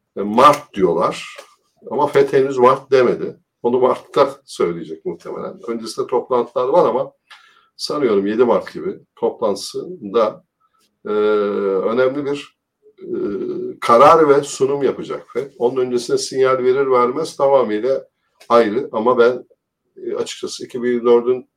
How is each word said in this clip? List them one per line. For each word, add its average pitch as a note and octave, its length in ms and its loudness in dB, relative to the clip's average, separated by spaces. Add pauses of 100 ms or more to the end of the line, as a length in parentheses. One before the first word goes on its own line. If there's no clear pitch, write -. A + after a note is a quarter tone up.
(180)
e, G2+ 40 -6
Mart B2+ 520 2
diyorlar F#2 640 -2 (540)
ama C#3 160 0
fed C#3 260 2
henüz C3+ 240 2
Mart B2+ 340 2
demedi. A#2+ 480 2 (240)
Onu A#2+ 160 0
Mart'ta B2+ 560 0 (100)
söyleyecek E2+ 600 -6
muhtemelen. - 640 -10
Öncesinde A#2 400 -8
toplantılar B2+ 600 -2
var D3+ 220 4
ama C3+ 220 -4 (640)
sanıyorum A2 520 -2
yedi A2 180 2
Mart G#2 280 0
gibi E2+ 260 -10 (160)
toplantısında, A2 1300 -4 (640)
e, A2 40 -8 (800)
önemli C3 360 0
bir, C#3+ 320 -8 (420)
e, - 160 -10 (640)
karar D3 500 6
ve C#3+ 140 4
sunum C#3+ 400 -2
yapacak - 500 -4
fed. C#3 240 -6
Onun C3 200 0
öncesinde B2+ 400 -2
sinyal C3 400 0
verir B2+ 340 0
vermez B2+ 440 0
tamamıyla C3 720 0 (420)
ayrı A2 420 2
ama A#2+ 260 0
ben A#2+ 280 2 (520)
e, A#2 180 -8
açıkçası - 500 -10
iki A#2+ 180 -10
bin B2 60 -2
yirmi A#2+ 160 -2
dördün A#2+ 520 2